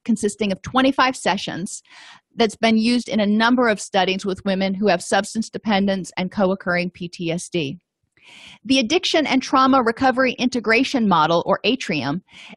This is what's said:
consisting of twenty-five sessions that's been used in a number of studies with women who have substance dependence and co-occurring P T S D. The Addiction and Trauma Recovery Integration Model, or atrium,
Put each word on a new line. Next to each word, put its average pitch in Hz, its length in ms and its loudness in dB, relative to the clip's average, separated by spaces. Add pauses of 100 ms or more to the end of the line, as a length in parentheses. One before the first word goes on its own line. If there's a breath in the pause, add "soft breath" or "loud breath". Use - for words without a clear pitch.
consisting 208 460 -2
of 185 120 -6
twenty-five 262 520 2
sessions - 680 -6 (520 loud breath)
that's 220 220 0
been 226 220 2
used 240 320 0
in 214 100 0
a 202 60 2
number 233 420 2
of 202 100 0
studies 190 460 0
with 190 220 -4
women 190 260 0
who 196 140 -2
have 175 160 2
substance 208 480 -2
dependence 196 640 0
and 180 140 -4
co-occurring 180 600 -2
P 175 180 -12
T 165 220 -6
S 175 200 -6
D. 165 280 -4 (840 loud breath)
The 262 140 2
Addiction 277 480 0
and - 160 0
Trauma 262 400 4
Recovery 247 560 0
Integration 233 680 0
Model, 165 380 4
or - 200 0
atrium, 170 580 -2 (340 loud breath)